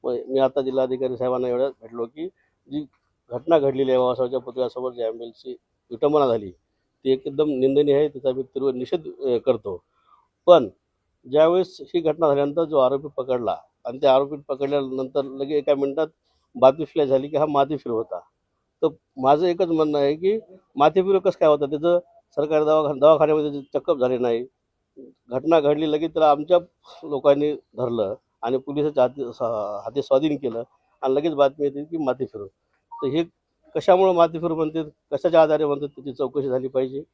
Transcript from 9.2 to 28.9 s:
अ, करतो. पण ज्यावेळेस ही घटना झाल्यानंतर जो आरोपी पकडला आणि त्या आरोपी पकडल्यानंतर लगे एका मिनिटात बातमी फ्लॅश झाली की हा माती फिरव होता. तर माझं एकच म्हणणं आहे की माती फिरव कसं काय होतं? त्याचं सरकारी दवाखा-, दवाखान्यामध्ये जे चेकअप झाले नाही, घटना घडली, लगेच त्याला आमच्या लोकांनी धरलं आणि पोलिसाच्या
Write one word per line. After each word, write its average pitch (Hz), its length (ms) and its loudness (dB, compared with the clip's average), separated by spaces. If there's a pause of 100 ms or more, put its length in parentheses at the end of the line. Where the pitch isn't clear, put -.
अ, 123 160 0
करतो. 107 460 -4 (600)
पण 151 240 6 (600)
ज्यावेळेस 170 500 2
ही 170 180 -4
घटना 160 280 0
झाल्यानंतर 143 360 0
जो 147 140 -2
आरोपी 139 300 0 (100)
पकडला 123 400 -4 (280)
आणि 120 160 -10
त्या 135 140 4
आरोपी 143 220 0
पकडल्यानंतर 139 840 -4
लगे 139 320 -6
एका 143 200 2
मिनिटात 139 320 -2 (480)
बातमी 135 300 4
फ्लॅश 143 240 -2
झाली 135 180 0
की 151 100 -4
हा 151 80 2
माती 143 320 0
फिरव 120 180 -6
होता. 101 240 -6 (640)
तर 160 40 2 (300)
माझं 143 280 2
एकच 175 220 0
म्हणणं 156 300 0
आहे 143 180 2
की 190 240 -2 (360)
माती 156 260 4
फिरव 190 180 2
कसं 185 200 -2
काय 160 100 4
होतं? 147 200 2
त्याचं 165 300 0 (360)
सरकारी 151 300 0
दवाखा-, 151 340 0
दवाखान्यामध्ये 151 520 4
जे 143 100 -8
चेकअप 147 360 -2
झाले 127 200 0
नाही, 120 280 0 (840)
घटना 147 300 2
घडली, 151 320 0
लगेच 156 220 -4
त्याला 156 180 4
आमच्या 151 280 2 (440)
लोकांनी 147 500 2
धरलं 117 640 -4 (260)
आणि 123 160 -2
पोलिसाच्या 143 460 0